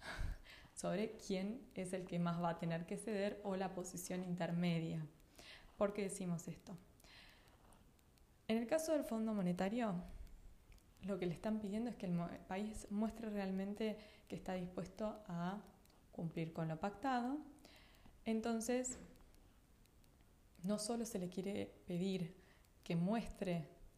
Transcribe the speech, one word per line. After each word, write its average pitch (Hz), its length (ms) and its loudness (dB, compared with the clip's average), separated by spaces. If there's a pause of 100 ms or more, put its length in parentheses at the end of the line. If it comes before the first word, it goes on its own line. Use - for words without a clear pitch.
<laughs> - 720 -4
sobre 180 420 0
quién 202 440 0 (140)
es 185 180 -2
el 180 120 -2
que 175 140 2
más 170 220 4
va 175 80 4
a 170 100 0
tener 170 260 0
que 196 120 -2
ceder 202 460 0
o 196 120 0
la 185 180 0
posición 180 500 -4
intermedia. 170 840 2 (720)
¿Por 202 160 4
qué 208 100 0
decimos 180 440 -2
esto? 170 300 -8 (1700)
En 220 100 4
el 233 100 2
caso 320 260 4
del 285 100 6
Fondo 220 300 0
Monetario, 196 600 4 (1120)
lo 190 120 0
que 180 80 0
le 175 80 2
están 214 260 0
pidiendo 214 300 0
es 220 60 -4
que - 100 -4
el 180 80 2
mo-, 170 160 2
el - 100 -8
país 214 500 -4
muestre 220 400 0
realmente 202 680 0 (300)
que - 80 -4
está - 180 -4
dispuesto 185 720 -2
a 180 340 0 (500)
cumplir 165 420 -2
con 165 140 0
lo 160 120 -2
pactado. 247 580 0 (880)
Entonces, 226 720 2 (1700)
no 202 160 2
solo 233 260 0
se 214 140 -2
le 180 100 0
quiere 196 440 -2 (140)
pedir 180 460 2 (500)
que 175 120 0
muestre 175 720 2 (300)